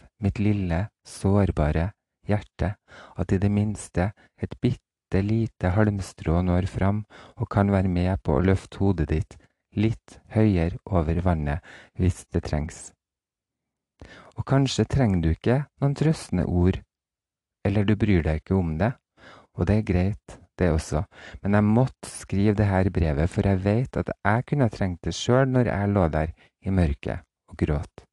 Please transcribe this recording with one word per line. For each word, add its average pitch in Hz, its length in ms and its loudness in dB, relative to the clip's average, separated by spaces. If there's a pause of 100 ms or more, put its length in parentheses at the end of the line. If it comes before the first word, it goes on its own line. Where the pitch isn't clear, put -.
(240)
mitt 101 180 -2
lille, 98 460 0 (180)
sårbare 90 840 0 (380)
hjerte 98 460 -4 (400)
at 95 180 -2
i 92 80 2
det 101 120 2
minste 104 580 -2 (300)
et - 200 -8
bitte - 640 -4
lite 107 500 -2
halmstrå 98 720 0
når 90 240 0
fram 101 340 -2 (340)
og 107 160 -6
kan 101 200 2
være 95 180 2
med 90 320 0
på 73 140 2
å 90 80 2
løfte - 360 -2
hodet 90 320 0
ditt - 240 -4 (400)
litt 110 400 -4 (160)
høyere 95 460 2 (100)
over 82 360 0
vannet 78 360 -2 (380)
hvis 92 240 0 (100)
det 85 160 -2
trengs. - 400 -6 (1500)
Og - 80 -8
kanskje 135 420 2
trenger 101 320 2
du 80 140 2
ikke 127 280 0 (200)
noen 143 140 0
trøstende 143 500 0
ord, 90 320 2 (880)
eller 101 180 2
du 104 140 2
bryr 101 260 4
deg 80 160 -2
ikke 95 160 -2
om 80 220 -2
det, 113 140 0 (600)
og 92 140 -4
det 107 140 4
er 101 80 -4
greit, 92 500 -2 (200)
det 90 120 4
også. 80 320 0 (400)
Men 101 140 2
jeg 104 100 4
måtte 123 440 0
skrive 101 480 0
det 104 80 4
her 95 240 2
brevet, 80 400 0
for 98 160 0
jeg 95 160 0
vet 107 360 0
at - 120 -4
jeg 107 360 -2
kunne 143 200 2
ha - 60 -4
trengt 92 340 -4
det 82 80 -4
selv 131 400 2
når 123 160 2
jeg 101 240 0
lå 92 100 4 (100)
der 80 180 -2 (320)
i 95 100 -2
mørket 78 500 0 (260)
og - 80 -12
gråt. - 540 -4